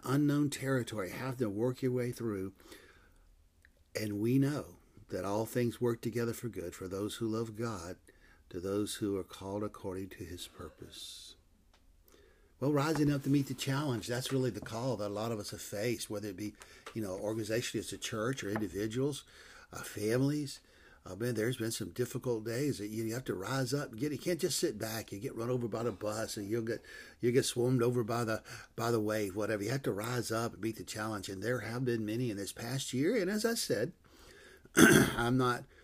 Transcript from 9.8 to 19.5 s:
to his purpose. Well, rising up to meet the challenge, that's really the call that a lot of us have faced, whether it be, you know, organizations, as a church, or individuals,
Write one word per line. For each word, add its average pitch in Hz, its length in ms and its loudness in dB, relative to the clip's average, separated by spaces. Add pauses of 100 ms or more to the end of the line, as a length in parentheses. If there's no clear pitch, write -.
to - 160 -12
his 85 220 -10
purpose. - 880 -14 (1200)
Well, 139 140 2
rising 147 360 4
up - 140 2
to 135 60 2
meet 139 180 6
the 135 60 -4
challenge, 135 540 0
that's 123 260 -2
really 127 160 4
the 101 100 -4
call 117 380 -2
that 104 100 -2
a - 20 -4
lot 104 220 -2
of 110 80 -2
us 101 120 -8
have 107 100 -8
faced, 110 480 -2
whether 104 180 -4
it 98 80 -6
be, 101 180 -6 (400)
you 113 80 -4
know, 98 100 -4
organizations, 107 720 -2
as - 80 -8
a 95 40 -8
church, 120 460 -2
or 98 60 -4
individuals, 110 760 -2 (480)